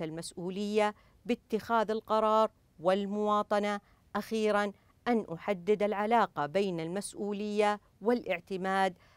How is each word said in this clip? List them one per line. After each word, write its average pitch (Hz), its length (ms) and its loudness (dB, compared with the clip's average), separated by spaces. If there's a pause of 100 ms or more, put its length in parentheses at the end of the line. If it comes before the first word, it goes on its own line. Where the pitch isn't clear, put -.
المسؤولية 190 920 -2 (300)
باتخاذ 226 680 -2
القرار 220 600 2 (280)
والمواطنة، 208 1000 0 (360)
أخيرًا 208 560 0 (360)
أن 226 260 2
أحدد 185 500 -2
العلاقة 208 640 2
بين 180 340 0
المسؤولية 208 1000 -2 (220)
والاعتماد 190 960 0 (200)